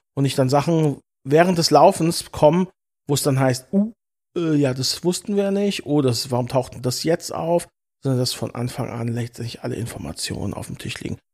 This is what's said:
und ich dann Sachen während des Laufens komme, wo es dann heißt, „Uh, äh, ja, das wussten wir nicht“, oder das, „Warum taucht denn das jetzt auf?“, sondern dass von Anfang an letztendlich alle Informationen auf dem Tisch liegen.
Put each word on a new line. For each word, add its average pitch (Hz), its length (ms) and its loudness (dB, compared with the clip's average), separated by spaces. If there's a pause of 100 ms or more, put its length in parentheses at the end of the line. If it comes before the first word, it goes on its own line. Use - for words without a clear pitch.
(140)
und 139 120 0
ich 131 100 -2
dann 131 140 2
Sachen 147 500 2 (260)
während 165 320 4
des 160 140 0
Laufens 160 600 4
komme, 175 340 4 (400)
wo 143 60 0
es 135 100 0
dann 135 160 2
heißt, 131 320 0
„Uh, 208 220 0 (420)
äh, 160 200 0
ja, 139 180 2
das - 320 -4
wussten 190 320 -2
wir 196 140 0
nicht“, 202 340 -2
oder 143 240 2
das, 123 220 -4
„Warum 123 180 -2
taucht - 240 -2
denn - 80 -14
das 127 240 -4
jetzt 165 280 -2
auf?“, 170 360 -2 (320)
sondern 131 180 0
dass 127 140 -2
von - 200 -8
Anfang 123 360 -6
an 117 180 -6
letztendlich 117 560 -8
alle 127 120 -6
Informationen - 800 -8
auf - 140 -10
dem - 100 -12
Tisch - 220 -12
liegen. - 180 -8 (160)